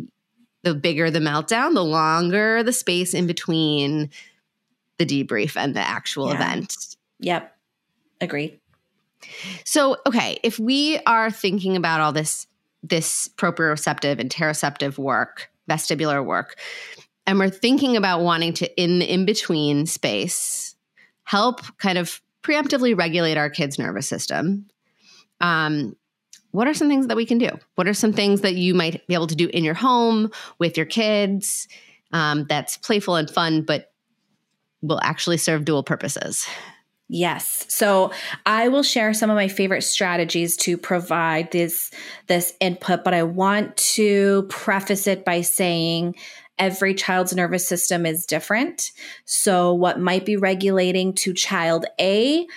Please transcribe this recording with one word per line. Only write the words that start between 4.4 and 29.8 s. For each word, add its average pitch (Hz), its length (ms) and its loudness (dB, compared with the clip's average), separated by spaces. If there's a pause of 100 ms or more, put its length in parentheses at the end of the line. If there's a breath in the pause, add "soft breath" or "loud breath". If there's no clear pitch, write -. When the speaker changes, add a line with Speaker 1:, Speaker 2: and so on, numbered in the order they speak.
Speaker 1:
the 170 80 2
debrief 139 520 -2
and 120 180 -2
the 107 60 0
actual - 480 -4
Speaker 2:
Yeah. 143 60 -2
Speaker 1:
event. - 600 -6 (240)
Speaker 2:
Yep. - 340 -4 (680)
Agree. 156 380 -6 (1080 loud breath)
Speaker 1:
So, 277 400 2
okay, 220 380 0
if 233 160 -2
we 285 460 0
are 226 260 2
thinking 190 440 -2
about 165 260 0
all 151 120 2
this, 156 340 -4 (360)
this - 520 -2
proprioceptive 151 840 0
and 131 100 -4
interoceptive 147 680 -4
work, 127 520 -4 (200)
vestibular 156 540 -2
work, 90 340 -4 (680 loud breath)
and 196 140 4
we're 190 100 4
thinking 247 480 2
about 185 240 2
wanting 165 320 2
to, - 280 -4
in 175 180 4
the - 120 0
in-between 165 720 0
space, - 920 -4 (480 soft breath)
help 233 380 0 (160)
kind 185 200 0
of 170 240 -4 (200)
preemptively 277 560 2
regulate 165 400 2
our 147 120 0
kids' 143 300 -4
nervous 107 280 -4
system, 185 580 -4 (760 soft breath)
um, 156 540 0 (560)
what 220 160 2
are 302 60 2
some 302 160 0
things 269 180 2
that 226 100 -2
we 233 80 0
can 233 140 2
do? 233 100 2 (260)
What 180 120 2
are 208 80 2
some 214 180 2
things 202 280 2
that 196 140 0
you 180 200 2
might 165 320 0
be 180 80 0
able 170 120 0
to 160 80 -4
do 170 120 2
in 170 160 -2
your 156 100 0
home 226 560 2 (300 loud breath)